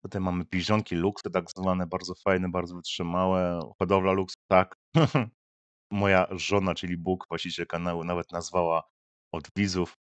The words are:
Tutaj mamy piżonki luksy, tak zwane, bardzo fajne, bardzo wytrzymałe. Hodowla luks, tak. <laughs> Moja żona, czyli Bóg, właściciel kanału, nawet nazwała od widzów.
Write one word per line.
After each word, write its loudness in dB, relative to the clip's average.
Tutaj -4
mamy 0
piżonki 0
luksy, -2
tak -2
zwane, 0
bardzo -8
fajne, 0
bardzo -4
wytrzymałe. 0
Hodowla 4
luks, 0
tak. 6
<laughs> 4
Moja 4
żona, 0
czyli -4
Bóg, -4
właściciel -6
kanału, -4
nawet -4
nazwała 0
od -8
widzów. 0